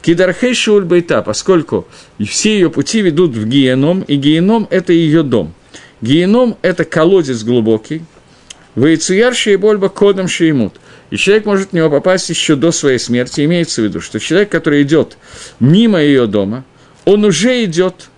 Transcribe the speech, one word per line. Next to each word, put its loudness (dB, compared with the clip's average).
«Кидархей 0
шеуль 2
бейта», 0
поскольку -2
все -2
ее 2
пути -2
ведут 0
в -4
гееном, 0
и -2
гееном — 0
это 0
ее 2
дом. -2
Гееном — 2
это -2
колодец 0
глубокий. -2
«Вейцуяр 0
шеебольба 0
кодом 0
шеемут». -2
И -6
человек 0
может -2
в -8
него 0
попасть 0
еще 0
до 0
своей 0
смерти. -4
Имеется -2
в 2
виду, -4
что -10
человек, -2
который 0
идет 0
мимо 4
ее 2
дома, -4
он 2
уже 0
идет -4